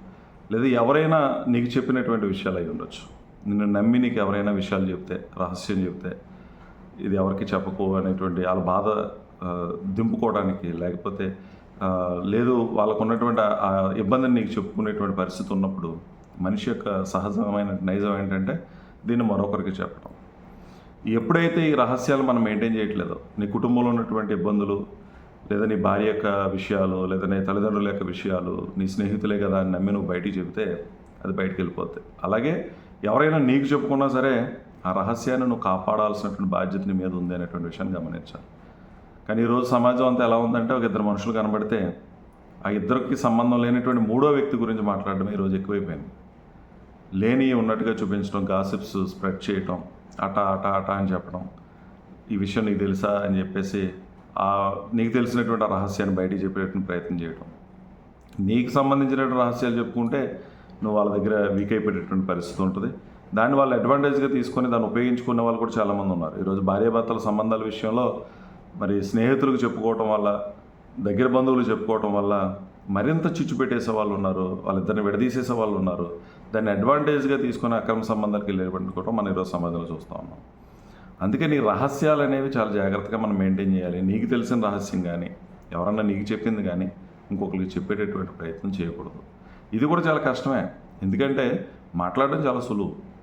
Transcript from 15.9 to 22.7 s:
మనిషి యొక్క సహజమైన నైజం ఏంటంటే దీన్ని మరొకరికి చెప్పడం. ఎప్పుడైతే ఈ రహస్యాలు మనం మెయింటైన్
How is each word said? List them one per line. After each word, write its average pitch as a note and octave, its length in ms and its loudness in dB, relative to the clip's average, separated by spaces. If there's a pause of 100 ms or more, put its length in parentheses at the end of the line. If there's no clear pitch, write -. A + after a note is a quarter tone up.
మనిషి G#2 280 -2
యొక్క G2 340 -2
సహజమైన G2+ 800 -2
నైజం G2 380 0
ఏంటంటే F#2+ 480 -2 (380)
దీన్ని A#2 220 2
మరొకరికి G2 420 0
చెప్పడం. F#2 420 -8 (1000)
ఎప్పుడైతే E3 600 2
ఈ - 20 4
రహస్యాలు C3 500 2
మనం A#2+ 200 4
మెయింటైన్ A2 320 0